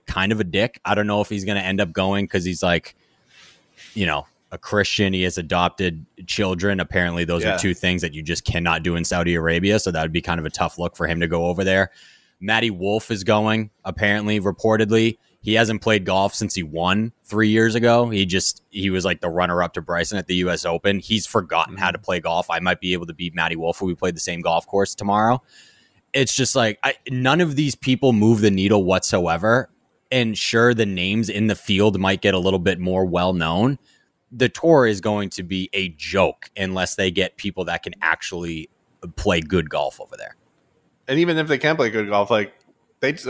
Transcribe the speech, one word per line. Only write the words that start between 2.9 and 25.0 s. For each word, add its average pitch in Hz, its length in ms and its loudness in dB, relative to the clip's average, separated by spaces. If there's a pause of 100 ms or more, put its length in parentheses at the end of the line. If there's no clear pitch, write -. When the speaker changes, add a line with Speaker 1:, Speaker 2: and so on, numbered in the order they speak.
Speaker 1:
you 101 100 -2
know, 73 200 -2 (260)
a - 80 -12
Christian. 101 540 0
He 92 100 0
has 90 160 -2
adopted 87 640 -2 (220)
children. 95 520 0
Apparently, 85 460 0
those 85 180 -2
Speaker 2:
Yeah. 107 120 0
Speaker 1:
are 90 40 -2
two 92 140 0
things 90 300 -2
that 80 100 -4
you 78 80 -12
just 80 240 -6
cannot 82 380 0
do 85 120 -2
in 85 80 -2
Saudi 87 320 0
Arabia. 85 440 2
So 98 120 -4
that 82 120 -2
would 80 100 -4
be 85 80 -2
kind 85 180 -4
of 78 60 -6
a 76 60 -8
tough - 260 -4
look 85 180 -6
for 85 120 -2
him 85 120 -2
to 85 80 0
go 85 200 -2
over 90 160 -2
there. 95 260 2 (500)
Matty 110 300 0
Wolff 101 400 -2
is 101 140 -4
going, 107 460 2 (160)
apparently, 104 540 0
reportedly. 110 800 2 (240)
He 107 140 -2
hasn't 110 260 2
played 107 240 2
golf 95 300 2
since 107 200 -4
he 92 80 -4
won 90 480 -2 (140)
three 107 240 2
years 113 260 4
ago. 120 340 4
He 98 160 0
just, 90 440 -2
he 98 200 -4
was, 92 160 0
like, 90 160 -2
the 90 80 -4
runner-up 87 440 0
to 87 80 -8
Bryson 85 360 -4
at 90 100 -6
the 92 80 -2
U 90 140 0
S 85 160 -4
Open. 90 340 -2
He's 107 260 -2
forgotten 82 520 -2
how 90 140 0
to - 60 -6
Speaker 2:
Mm-hmm. 110 80 -20
Speaker 1:
play 90 160 -2
golf. 85 280 -2
I 85 100 -2
might 90 200 0
be 90 140 -4
able 87 140 -4
to 85 60 -12
beat 85 220 -8
Matty 82 200 -2
Wolff, 82 240 -4
who 98 60 -4
we 90 100 -2
played 90 200 -2
the 80 60 -10
same 87 200 -8
golf 85 260 -2
course 98 280 -2
tomorrow. 107 460 0 (720)